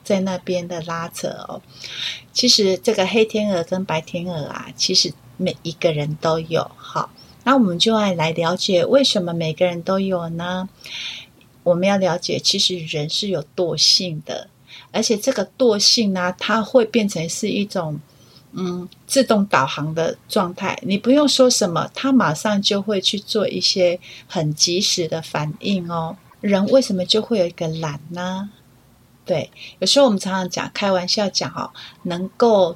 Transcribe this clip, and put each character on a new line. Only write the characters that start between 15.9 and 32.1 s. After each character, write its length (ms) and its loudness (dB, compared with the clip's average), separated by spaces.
呢， 240 0
它 240 0
会 240 4
变 240 0
成 180 -4
是 220 -4
一 160 0
种， 340 -4
嗯， 360 -6
自 160 4
动 240 2
导 180 2
航 300 -4
的 200 0
状 240 -2
态， 300 -6
你 120 0
不 140 0
用 180 6
说 220 6
什 180 2
么， 280 -2
它 160 -2
马 240 4
上 260 0
就 180 0
会 220 -2
去 180 -2
做 280 -2
一 120 -4
些 400 2
很 260 -2
及 260 0
时 280 0
的 160 -4
反 280 -4
应 300 -2
哦。 240 -4
人 280 2
为 120 6
什 160 0
么 80 -2
就 160 2
会 200 0
有 80 2
一 20 -6
个 180 -6
懒 320 -6
呢？ 400 -6
对， 280 -2
有 80 0
时 120 4
候 80 8
我 20 4
们 100 2
常 140 -4
常 160 -2
讲， 240 -6
开 180 0
玩 160 0
笑 220 0
讲 220 -4
哦， 200 -8
能 240 -4